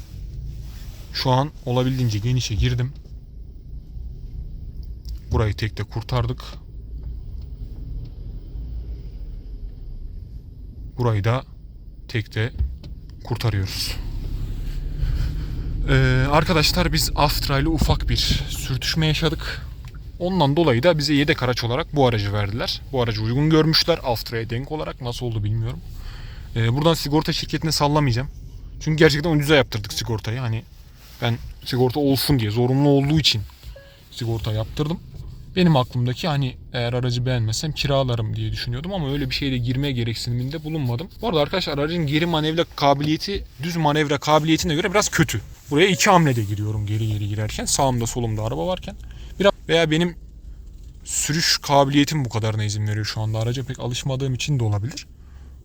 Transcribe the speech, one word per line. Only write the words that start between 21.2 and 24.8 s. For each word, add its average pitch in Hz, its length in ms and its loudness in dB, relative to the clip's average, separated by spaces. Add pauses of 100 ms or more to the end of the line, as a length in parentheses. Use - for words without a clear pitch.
araç 123 220 0
olarak 135 320 -2
bu 139 100 8
aracı 104 260 2
verdiler. 101 480 -2 (120)
Bu 131 100 2
aracı 110 200 0
uygun 131 280 2
görmüşler. 160 520 4
Astra'ya 113 480 -2
denk 131 220 -4
olarak 156 280 -6